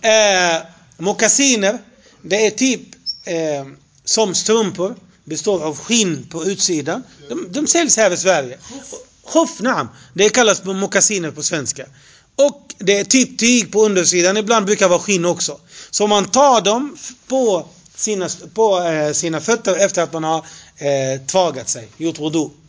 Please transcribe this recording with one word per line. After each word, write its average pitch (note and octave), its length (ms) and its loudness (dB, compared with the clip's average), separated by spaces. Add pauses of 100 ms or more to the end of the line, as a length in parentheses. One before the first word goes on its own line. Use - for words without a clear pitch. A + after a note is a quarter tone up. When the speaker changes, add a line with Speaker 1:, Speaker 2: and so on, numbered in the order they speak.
Speaker 1:
eh, F#3+ 600 4 (360)
mokassiner, G#3+ 800 0 (440)
det G3+ 240 0
är G3+ 60 2
typ, A#3+ 300 -2 (420)
eh, D#3 420 -6 (400)
som G#3 300 0
strumpor, G#3+ 600 -2 (280)
består D#3 400 -4
av D3+ 140 -6
skinn F3+ 520 0
på D#3+ 160 -8
utsidan. F3+ 580 -2 (260)
De, A#3+ 220 -8
de C4+ 160 -4
säljs E4 300 2
här G#3+ 140 4
i E3+ 60 -2
Sverige. D3 400 0 (120)
Speaker 2:
Khuff. C4+ 240 -18 (400)
Speaker 1:
Khuff, - 260 2
naam. F#3+ 280 -2 (260)
Det G3+ 160 2
kallas G#3+ 340 2
mokassiner F#3+ 680 -2
på D3 120 -12
svenska. C#3+ 420 -6 (500)
Och C4+ 420 0
det G3+ 220 2
är G3+ 40 -2
typ - 360 2
tyg A#3 320 2
på G#3+ 140 4
undersidan. F3+ 520 2
Ibland A3 280 0
brukar G3+ 240 2
vara F3 100 4
skinn F3+ 260 -2
också. E3+ 340 -4 (320)
Så G#3 160 0
man G#3 240 2
tar B3+ 300 6
dem A#3 380 -2
f-, - 120 -16 (160)
på A3+ 400 0 (280)
sina, F#3+ 340 -4 (240)
på, G#3+ 260 2
eh, D#3 340 0
sina D#3+ 280 -4
fötter A3+ 340 0
efter F#3 280 2
att D#3 100 -6
man D#3+ 100 -6
har, D#3 220 -2 (320)
eh, C3+ 500 -2
tvagat D3+ 420 0
sig, A2+ 180 -8 (100)
gjort D#3+ 220 -6
wudu. D3+ 300 -2 (200)